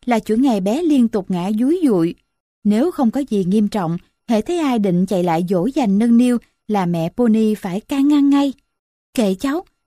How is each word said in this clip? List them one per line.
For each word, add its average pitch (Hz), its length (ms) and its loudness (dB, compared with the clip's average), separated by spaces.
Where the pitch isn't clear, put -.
là 233 160 0
chuỗi 220 180 -2
ngày 247 220 2
bé 214 220 -2
liên 285 260 2
tục 202 220 -4
ngã 180 200 -4
dúi 302 240 0
dụi. 180 300 0
Nếu 220 260 2
không 269 200 0
có 269 100 -4
gì 214 240 -2
nghiêm 202 240 0
trọng, 175 300 -4
hễ 220 120 0
thấy 339 180 -4
ai 269 200 0
định 190 280 0
chạy 185 180 -2
lại 175 240 -2
dỗ 180 180 0
dành 240 320 0
nâng 233 180 4
niu 247 220 2
là 202 180 -2
mẹ 170 300 -2
Pony 220 380 2
phải 202 260 -6
can 277 280 -2
ngăn 285 220 4
ngay. 277 220 2
"Kệ 202 200 0
cháu, 277 300 -4